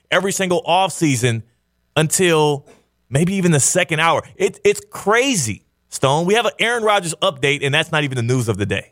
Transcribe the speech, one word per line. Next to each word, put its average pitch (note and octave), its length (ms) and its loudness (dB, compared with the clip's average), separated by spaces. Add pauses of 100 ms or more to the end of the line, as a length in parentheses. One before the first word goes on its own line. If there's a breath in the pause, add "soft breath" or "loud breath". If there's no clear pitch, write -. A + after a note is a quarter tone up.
every F#3 220 0
single F3+ 320 -2
offseason C#3 800 0 (540)
until D#3 680 2 (440 soft breath)
maybe E3+ 240 0
even F3+ 180 2
the D3 80 4
second F3 400 0
hour. D#3+ 240 2 (140 loud breath)
It, - 260 -2
it's G3+ 160 2 (100)
crazy, G#3 760 -2 (240)
Stone. D3 360 0
We G3 80 2
have A3+ 120 2
an G#3+ 140 0
Aaron A3+ 240 0
Rodgers G3 380 0
update, C#3+ 420 0
and C#3 100 0
that's D#3 200 -2
not D3+ 100 0
even B2+ 140 -4
the A#2+ 40 -2
news A#2+ 280 0
of G2 80 -2
the G2+ 80 -2
day. G2 260 -6